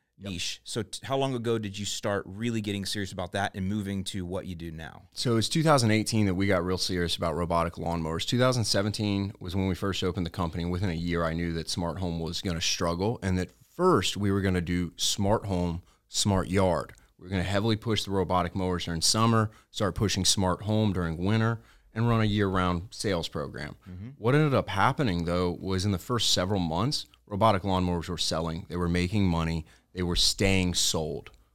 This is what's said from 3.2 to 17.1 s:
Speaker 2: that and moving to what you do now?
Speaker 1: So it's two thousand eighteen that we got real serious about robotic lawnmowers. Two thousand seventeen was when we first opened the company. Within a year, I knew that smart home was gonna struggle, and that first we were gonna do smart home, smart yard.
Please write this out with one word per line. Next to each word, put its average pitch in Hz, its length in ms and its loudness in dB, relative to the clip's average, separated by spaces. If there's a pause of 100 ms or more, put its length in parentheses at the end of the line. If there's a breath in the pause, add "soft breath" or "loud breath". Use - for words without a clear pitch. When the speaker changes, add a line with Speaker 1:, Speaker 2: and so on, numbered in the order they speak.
Speaker 2:
that 98 240 -2
and 95 120 -2
moving 98 380 -2
to 95 220 -6
what 90 180 -6
you 90 80 -8
do 82 180 -10
now? 78 400 -14
Speaker 1:
So 117 260 0
it's 107 120 2
two 160 140 2
thousand 139 260 6
eighteen 107 380 4
that 92 80 2
we 95 100 2
got 92 180 2
real 92 140 0
serious 87 380 0
about 82 200 0
robotic 85 380 0
lawnmowers. 82 520 -4
Two 120 120 0
thousand 123 280 2
seventeen 101 720 0
was 90 160 -6
when 95 120 2
we 92 80 2
first 95 280 -2
opened 90 240 -2
the - 40 -6
company. 85 340 -4
Within 90 260 -2
a - 20 -2
year, 85 320 0
I 82 80 0
knew 85 200 -2
that 82 140 -6
smart 85 300 -4
home 87 220 -4
was 82 220 -6
gonna 85 200 -4
struggle, 92 600 0
and 95 160 2
that 90 100 -4 (260)
first 165 400 2
we 101 160 0
were 98 100 2
gonna 92 200 2
do 87 360 -2
smart 104 500 0
home, 87 340 -2 (280 soft breath)
smart 92 380 2
yard. 90 460 2 (240 soft breath)